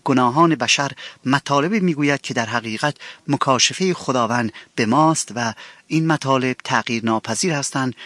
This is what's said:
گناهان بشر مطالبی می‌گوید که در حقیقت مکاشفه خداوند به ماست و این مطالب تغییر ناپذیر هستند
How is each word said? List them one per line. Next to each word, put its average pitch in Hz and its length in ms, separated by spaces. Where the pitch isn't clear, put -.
گناهان 135 520
بشر 135 360
مطالبی 143 540
می‌گوید 147 420
که - 120
در 117 120
حقیقت 113 500
مکاشفه 143 680
خداوند 120 580
به 120 100
ماست 151 500
و 117 180
این 160 200
مطالب 135 560
تغییر 117 420
ناپذیر 113 480
هستند 131 420